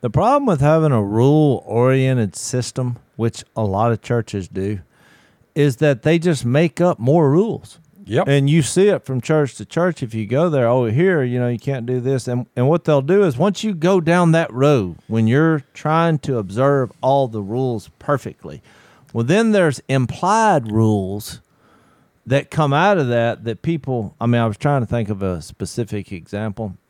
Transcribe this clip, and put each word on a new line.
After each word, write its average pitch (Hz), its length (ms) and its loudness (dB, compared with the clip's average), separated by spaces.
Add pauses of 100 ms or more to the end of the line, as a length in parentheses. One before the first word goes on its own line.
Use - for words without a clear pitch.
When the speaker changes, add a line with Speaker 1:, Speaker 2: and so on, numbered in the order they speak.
Speaker 1:
The 123 80 -4
problem 247 380 2
with 175 140 2
having 156 300 4
a 113 120 2
rule-oriented 127 1300 2
system, 123 640 -6 (180)
which 117 280 -4 (120)
a 117 80 -2
lot 104 280 0
of 110 100 -4
churches 104 460 -4
do, 98 320 -6 (760)
is 143 240 0
that 143 240 0
they 160 180 2
just 160 260 -2
make 147 360 0
up 175 180 0
more 143 320 2
rules. 180 480 -2 (280)
Speaker 2:
Yep. 110 200 -2
Speaker 1:
And 139 220 2
you 160 120 4
see 190 280 2
it 175 140 0
from 131 180 -6
church 151 340 0
to 104 100 -12
church. 170 380 -2
If 113 100 -10
you 110 140 -6
go 143 220 0
there, 135 180 2
"Oh, 123 180 2
here, 151 380 2
you 123 160 -2
know, 123 80 0
you 120 100 -2
can't 131 300 -6
do 127 120 -2
this." 127 280 -2
And, 123 180 -4 (100)
and 123 140 0
what 165 160 0
they'll 147 160 2
do 180 220 2
is 147 140 0
once 160 260 -2
you 214 100 -4
go 180 260 2
down 170 340 2
that 165 200 0
road, 120 440 0 (100)
when 110 200 0
you're 151 360 2 (100)
trying 160 460 0
to 135 180 -4
observe 120 540 0 (100)
all 135 260 2
the 113 140 -8
rules 117 560 -6
perfectly, - 640 -8 (500)
well, 117 120 -2
then 214 300 2
there's 175 340 2
implied 151 840 0
rules 104 680 -2 (880)
that 131 240 -2
come 143 220 0
out 185 260 2
of 135 80 0
that, 117 380 -2
that 113 180 -8
people, 131 580 -4
I 117 60 -2
mean, 120 140 2
I 113 40 0
was 107 120 -4
trying 143 240 0
to 113 40 -4
think 113 240 -4
of 98 140 -6
a 90 180 -4
specific 101 680 -10
example. 101 640 -10 (140)